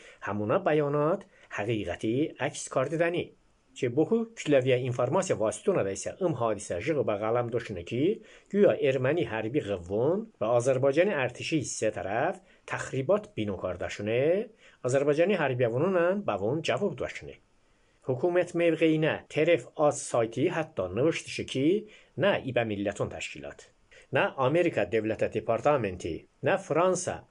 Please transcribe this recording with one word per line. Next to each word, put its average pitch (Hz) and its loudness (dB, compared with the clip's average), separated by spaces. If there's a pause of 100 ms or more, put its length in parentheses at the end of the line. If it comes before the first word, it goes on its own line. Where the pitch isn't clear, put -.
(200)
همونا 104 0
بیانات 151 0 (260)
حقیقتی 110 -2
عکس - -6
کرده 147 0
دنی. 170 -2 (420)
چه 131 -2
بخو 156 2
کلوی 135 2
انفرماسیا 123 0
واسطونه 110 0
دیسه 98 -6
ام 175 0
حادثه 107 -2
جغ 139 0
به 110 0
قلم 113 0
داشتنه 110 -6
که 143 0 (320)
گویا 196 6
ارمنی 135 2
حربی 113 -2
قوون 104 -2 (140)
و - -2
آذربایجان 131 4
ارتشی 143 -2
سه - -2
طرف 107 -2 (260)
تخریبات 135 -2
بینو 104 -4
کرده 90 -4
شونه، 139 0 (360)
آذربایجانی 143 2
حربی 131 0
وونونن 170 2
به 151 -2
وون 107 -2
جواب 151 -2
داشتنه. 76 -8 (720)
حکومت 175 0
موقعی 165 4
نه 135 0
طرف 156 2
آز 147 2
سایتی 127 0
حتی 160 -4
نوشتشه 110 -2
که 165 0 (340)
نه 180 2
ای 131 -6
به 120 2
ملتون 101 -2
تشکیلات، 76 -12 (420)
نه 156 2
آمریکا 143 2
دولت 110 0
دپارتامنتی، 104 -2 (140)
نه 156 2
فرانسا، 175 0